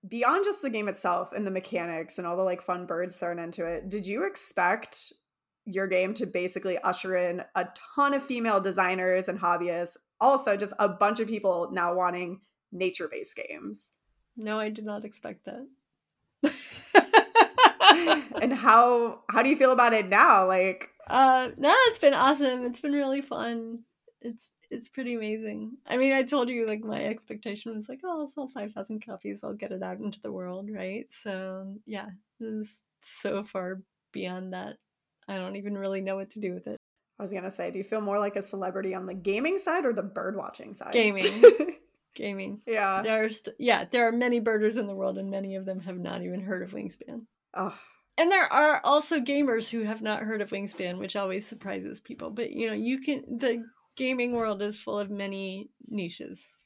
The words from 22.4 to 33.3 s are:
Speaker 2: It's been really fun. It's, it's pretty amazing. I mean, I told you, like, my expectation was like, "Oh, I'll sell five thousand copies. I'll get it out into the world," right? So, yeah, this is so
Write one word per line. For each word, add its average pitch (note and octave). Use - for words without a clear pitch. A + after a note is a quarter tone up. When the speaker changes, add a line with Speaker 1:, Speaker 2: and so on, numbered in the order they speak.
Speaker 2:
It's B3
been D4
really C#4
fun. A#3
It's, A3+
it's A#3
pretty B3
amazing. G#3+
I -
mean, C4+
I C4+
told B3+
you, A#3
like, G#3+
my G#3+
expectation A3
was G#3+
like, C4+
"Oh, E4+
I'll C#4+
sell C#4+
five G#3+
thousand G#3+
copies. G3+
I'll G#3
get G3+
it F#3+
out G#3
into G#3
the G#3+
world," F#3
right? F#3+
So, F#3+
yeah, G#3
this A3+
is -
so G3